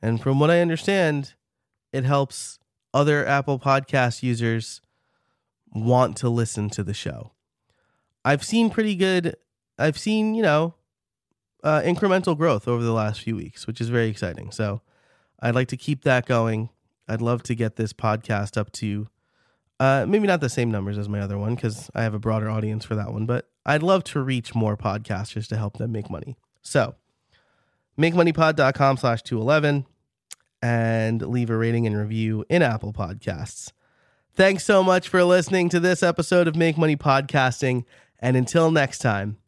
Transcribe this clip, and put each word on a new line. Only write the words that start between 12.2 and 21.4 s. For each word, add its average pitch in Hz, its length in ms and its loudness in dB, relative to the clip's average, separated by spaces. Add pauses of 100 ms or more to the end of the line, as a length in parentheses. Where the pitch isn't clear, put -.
growth 147 300 0
over 120 140 0
the 117 120 0
last 107 280 -2
few 113 140 -4
weeks, - 320 -10
which 113 140 -6
is 113 80 -2
very 117 180 2
exciting. 104 440 -6
So 107 300 -4 (600)
I'd 120 140 0
like 127 120 0
to 131 100 -8
keep 143 260 -4
that 127 220 2
going. 113 440 0 (380)
I'd 110 140 -4
love 117 220 0
to 123 120 -4
get 110 200 -2
this 110 180 -4
podcast 107 640 -4
up 104 160 -4
to, 104 360 -6 (680)
uh, 135 280 2
maybe 208 180 2
not 180 160 2
the 135 80 0
same 117 220 -2
numbers 101 260 -4
as 104 100 -6
my 104 120 -4
other 101 180 -4
one, 107 180 -2